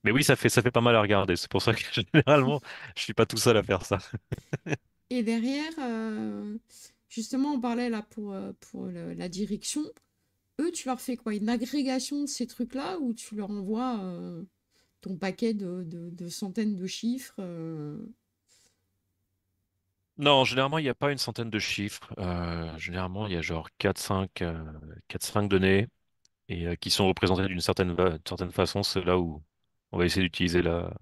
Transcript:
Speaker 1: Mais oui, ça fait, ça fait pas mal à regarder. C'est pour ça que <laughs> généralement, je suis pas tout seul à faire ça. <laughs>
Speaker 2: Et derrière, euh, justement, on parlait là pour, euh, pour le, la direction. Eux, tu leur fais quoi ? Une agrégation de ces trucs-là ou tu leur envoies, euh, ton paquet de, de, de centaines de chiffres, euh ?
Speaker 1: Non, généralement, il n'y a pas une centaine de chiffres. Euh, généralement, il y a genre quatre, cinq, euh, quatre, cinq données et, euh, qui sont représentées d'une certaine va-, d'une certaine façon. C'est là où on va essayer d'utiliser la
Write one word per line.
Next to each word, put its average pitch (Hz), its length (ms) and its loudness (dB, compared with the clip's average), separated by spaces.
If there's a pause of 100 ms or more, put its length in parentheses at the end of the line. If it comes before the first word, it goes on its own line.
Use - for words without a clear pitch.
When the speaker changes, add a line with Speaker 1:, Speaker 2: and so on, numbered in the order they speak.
Speaker 1:
Mais 98 80 4
oui, 131 120 4
ça 135 120 8
fait, - 140 4
ça 123 120 6
fait 120 100 4
pas 117 100 4
mal 120 140 8
à 107 60 8
regarder. 98 340 4
C'est - 140 -6
pour 95 120 0
ça 113 120 4
que - 80 0
<laughs> - 320 -4
généralement, 143 480 6 (360)
je - 60 -6
suis 113 100 -6
pas 113 120 6
tout - 120 -6
seul 110 200 6
à 98 60 4
faire 95 220 0
ça. 101 140 0 (640)
<laughs> - 440 -8
Speaker 2:
Et 247 140 -2
derrière, 254 560 -2
euh, 220 760 -6 (520)
justement, 262 440 -4
on 240 80 -2
parlait 240 280 -2
là 220 120 -4
pour, 208 320 -12
euh, 196 260 -10
pour 190 260 -12
le, 170 280 -10
la 175 160 -8
direction. 208 540 -4 (760)
Eux, 339 120 0
tu - 160 -10
leur 247 140 -4
fais 247 160 -4
quoi ? 214 160 -4
Une 208 160 -2
agrégation 262 720 -2
de 285 60 -4
ces 240 200 -6
trucs-là 294 520 -6
ou 240 140 -2
tu - 220 -12
leur 202 140 -6
envoies, 214 520 -2
euh, 175 420 -8 (560)
ton 190 180 -8
paquet 202 360 -2
de, 180 300 -6
de, 170 260 -10
de 175 180 -10
centaines 208 480 -4
de 180 100 -6
chiffres, 240 540 -4
euh ? 160 580 -8 (2250)
Speaker 1:
Non, 139 280 8
généralement, 135 320 2
il 156 60 0
n'y 135 60 2
a 117 40 0
pas 143 180 0
une 139 60 -2
centaine 117 320 -4
de 107 100 0
chiffres. - 600 -4
Euh, 85 580 -4
généralement, 92 480 -4
il 98 80 -4
y 85 40 0
a 82 40 -2
genre 82 360 -4
quatre, 98 200 2
cinq, 95 440 -2
euh, 82 220 -4 (440)
quatre, - 160 -8
cinq 104 260 0
données 95 380 6 (600)
et, 85 200 -4
euh, 85 80 -2
qui - 160 -6
sont 101 160 4
représentées 92 400 4
d'une 90 140 -4
certaine 92 320 2
va-, 90 180 4
d'une 80 160 -8
certaine 90 240 -6
façon. 101 320 2
C'est 95 200 -2
là 90 140 4
où 80 240 -2 (500)
on 98 60 -4
va 87 80 4
essayer 87 160 2
d'utiliser 87 400 2
la 87 400 0